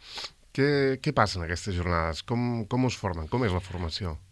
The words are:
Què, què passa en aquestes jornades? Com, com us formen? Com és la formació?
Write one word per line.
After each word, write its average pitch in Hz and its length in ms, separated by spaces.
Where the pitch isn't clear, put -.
Què, 135 480
què 151 140
passa 107 240
en 85 80
aquestes 87 300
jornades? 82 480
Com, 120 420
com 127 200
us 117 120
formen? 82 300
Com 123 180
és 95 80
la 87 80
formació? 85 560